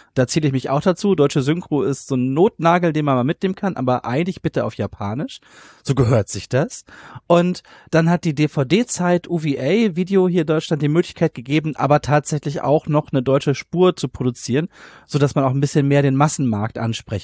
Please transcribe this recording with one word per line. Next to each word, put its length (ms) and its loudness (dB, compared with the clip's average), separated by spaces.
Da 120 0
zähle 200 0
ich 80 0
mich 160 -4
auch 100 0
dazu. 340 0
Deutsche 280 2
Synchro 400 -2
ist 240 -4
so 80 -4
ein 180 0
Notnagel, 640 2
den 100 -2
man 120 2
mal 80 2
mitnehmen 320 -2
kann, 200 -4
aber 300 -2
eigentlich 340 -4
bitte 240 -2
auf 120 -8
Japanisch. 640 -8
So 120 -2
gehört 360 2
sich 180 -10
das. 360 -2
Und 360 2
dann 180 2
hat 160 0
die 100 -2
D-V-D-Zeit, 960 0
U 120 -2
V 80 -4
A, 480 0
Video 320 2
hier 140 2
in 40 -8
Deutschland, 340 0
die 80 2
Möglichkeit 460 0
gegeben, 420 -2
aber 240 2
tatsächlich 600 -2
auch 240 0
noch 260 -2
eine 100 2
deutsche 320 2
Spur 420 0
zu 120 -4
produzieren, 600 -2
sodass 280 0
man 100 2
auch 60 2
ein 100 0
bisschen 280 2
mehr 120 4
den 160 2
Massenmarkt 640 0
ansprechen 240 -4